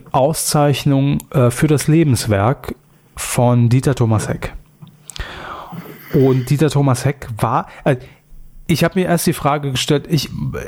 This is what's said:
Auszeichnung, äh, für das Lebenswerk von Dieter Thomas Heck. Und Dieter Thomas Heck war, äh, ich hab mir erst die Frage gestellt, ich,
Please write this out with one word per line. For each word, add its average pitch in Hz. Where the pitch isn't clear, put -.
Auszeichnung, 143
äh, 123
für -
das 147
Lebenswerk 127
von 123
Dieter 131
Thomas 113
Heck. -
Und 131
Dieter 147
Thomas 139
Heck -
war, 131
äh, 139
ich 170
hab 170
mir 185
erst 165
die 175
Frage 143
gestellt, 143
ich, 147